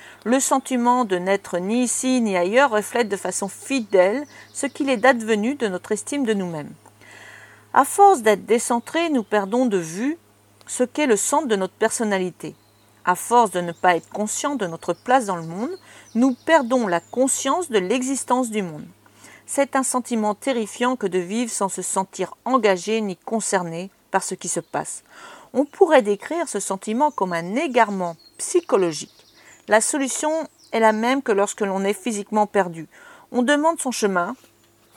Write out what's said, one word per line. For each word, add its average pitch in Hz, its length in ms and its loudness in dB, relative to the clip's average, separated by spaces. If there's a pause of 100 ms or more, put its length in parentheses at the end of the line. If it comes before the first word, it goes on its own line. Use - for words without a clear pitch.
(240)
Le 247 160 2
sentiment 254 680 2
de 190 100 0
n'être 185 420 0
ni 208 240 0
ici 254 400 0
ni 202 160 0
ailleurs 220 320 4
reflète 214 400 -2
de 202 60 -2
façon 185 320 -4
fidèle 214 760 0 (300)
ce - 140 -4
qu'il 277 240 -2
est 240 140 2
advenu 226 500 2
de 240 120 -4
notre 180 240 -6
estime 277 320 -4
de 220 120 2
nous-mêmes. 160 380 -6 (1000)
À 262 100 6
force 381 380 6
d'être 208 240 2
décentrés, 240 640 0
nous 262 140 0
perdons 208 420 0
de 202 140 0
vue 196 400 -4 (480)
ce - 160 -2
qu'est 294 240 0
le 214 100 4
centre 294 300 0
de 220 80 0
notre 190 180 -2
personnalité. 190 800 -2 (520)
À 180 100 4
force 233 340 4
de 180 120 -2
ne 170 100 -4
pas 175 240 2
être 165 140 -6
conscients 214 460 -4
de 208 120 -4
notre 170 260 -6
place 247 320 0
dans 196 100 -4
le 165 120 -8
monde, 220 280 -8 (380)
nous 247 220 2 (100)
perdons 262 400 2
la 175 140 0
conscience 269 720 -2
de - 80 2
l'existence 254 720 0
du 208 100 -2
monde. 160 240 -8 (640)
C'est - 280 -2
un 269 80 2
sentiment 226 500 -2
terrifiant 247 600 -2
que 208 120 -4
de 180 120 -2
vivre 220 320 -4
sans 196 160 -2
se 185 140 -8
sentir 190 540 -4 (100)
engagé 214 560 2
ni 190 160 -4
concerné 185 720 -4 (200)
par 190 140 -2
ce - 100 -8
qui 175 140 -8
se 165 140 -4
passe. - 420 -8 (480)
On 285 140 0
pourrait 311 380 4
décrire 269 440 -2
ce 202 140 -6
sentiment 220 500 -2
comme 180 220 -2
un 170 240 -4
égarement 208 580 0 (220)
psychologique. 185 880 -2 (420)
La 214 140 4
solution 302 680 -2 (240)
est 226 80 -2
la 220 140 6
même 247 280 0
que 233 120 -2
lorsque 202 280 -2
l'on 196 220 -2
est 196 80 2
physiquement 208 560 -2
perdu. 170 400 -2 (460)
On 247 80 0
demande 294 400 2
son 262 100 -4
chemin, 196 460 -2 (600)